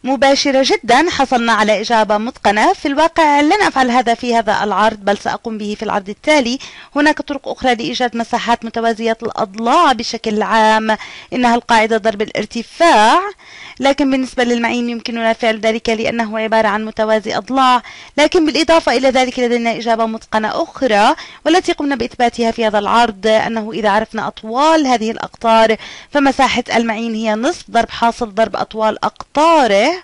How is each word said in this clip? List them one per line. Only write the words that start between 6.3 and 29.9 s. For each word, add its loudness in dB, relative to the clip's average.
هناك 0
طرق -8
أخرى -2
لإيجاد -4
مساحات -4
متوازية -2
الأضلاع 0
بشكل -4
عام، 2
إنها 2
القاعدة 2
ضرب -2
الارتفاع، 2
لكن 2
بالنسبة -2
للمعين 0
يمكننا -2
فعل 0
ذلك -2
لأنه -2
عبارة 2
عن -2
متوازي -2
أضلاع. 2
لكن 2
بالإضافة 2
إلى 2
ذلك 0
لدينا 0
إجابة 0
متقنة -4
أخرى، 2
والتي 2
قمنا -2
بإثباتها -2
في -2
هذا 0
العرض، 0
أنه 0
إذا -2
عرفنا -2
أطوال 0
هذه 0
الأقطار، 0
فمساحة 0
المعين -2
هي -2
نصف -4
ضرب 0
حاصل -4
ضرب 0
أطوال -4
أقطاره 2